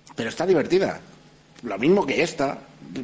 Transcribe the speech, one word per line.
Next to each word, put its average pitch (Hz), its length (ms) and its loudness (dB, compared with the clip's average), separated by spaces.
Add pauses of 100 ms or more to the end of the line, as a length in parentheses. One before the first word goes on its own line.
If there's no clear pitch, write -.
(160)
Pero 113 140 -4
está 156 180 -4
divertida. 165 520 2 (640)
Lo 104 140 -6
mismo 170 280 4
que 131 180 0
esta. 143 340 -2 (460)